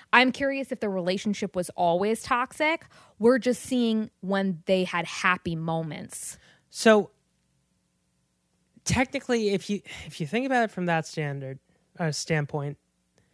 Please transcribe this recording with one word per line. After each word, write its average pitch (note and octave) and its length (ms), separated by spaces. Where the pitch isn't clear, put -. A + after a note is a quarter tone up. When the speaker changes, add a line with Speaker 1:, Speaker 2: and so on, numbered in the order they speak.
Speaker 1:
I'm B3+ 180
curious C4+ 400
if A#3+ 80
the G#3+ 100
relationship F#3+ 680
was F3+ 140
always F3+ 520
toxic. D4+ 640
We're A#3 220
just B3 200
seeing A3+ 600
when F#3+ 460
they F#3+ 180
had F3 200
happy F3+ 520
moments. D#3+ 840
Speaker 2:
So, G#3+ 400
technically, A#3+ 680
if G3 200
you, G3+ 100
if - 140
you D#3+ 60
think A#3 200
about B3+ 180
it G#3 60
from F3+ 160
that E3 200
standard, C#3 520
uh, D#3+ 140
standpoint, D3 680